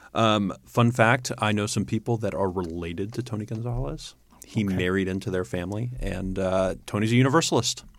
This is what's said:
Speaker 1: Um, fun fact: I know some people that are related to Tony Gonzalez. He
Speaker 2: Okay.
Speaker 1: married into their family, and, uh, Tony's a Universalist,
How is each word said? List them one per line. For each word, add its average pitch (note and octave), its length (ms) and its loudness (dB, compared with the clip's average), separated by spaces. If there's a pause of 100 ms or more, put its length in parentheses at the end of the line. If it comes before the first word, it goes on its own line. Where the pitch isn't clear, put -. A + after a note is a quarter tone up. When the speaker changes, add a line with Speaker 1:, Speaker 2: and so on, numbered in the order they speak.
(140)
Speaker 1:
Um, G#2+ 400 2 (120)
fun A#2 260 4
fact: B2 480 2
I G#2+ 120 0
know G#2 140 0
some G#2 180 -2
people A2+ 340 -2
that G#2 160 -4
are F#2 160 0
related F2 640 -4
to A#2 100 -4
Tony G#2+ 220 -6
Gonzalez. A#2+ 720 -6 (300)
He A2 180 -2
Speaker 2:
Okay. G2 120 0
Speaker 1:
married F#2 340 2
into F#2+ 220 -4
their F#2 120 0
family, G2+ 560 -4
and, F#2+ 400 -4
uh, F#2 360 2 (100)
Tony's A2 260 0
a A#2+ 40 4
Universalist, C3+ 680 4 (160)